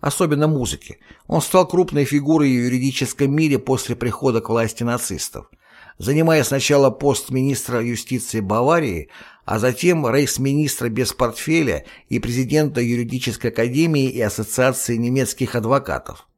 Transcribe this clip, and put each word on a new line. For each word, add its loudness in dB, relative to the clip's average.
особенно 0
музыки, -4
он 0
стал 4
крупной 2
фигурой 2
в 2
юридическом 0
мире 2
после -2
прихода 0
к -12
власти 0
нацистов – -6
занимая 2
сначала 4
пост 0
министра -2
юстиции -4
Баварии, 0
а -2
затем 2
рейхсминистра 0
без -2
портфеля -2
и -2
президента 0
юридической -2
академии 0
и -4
ассоциации 0
немецких -2
адвокатов. -2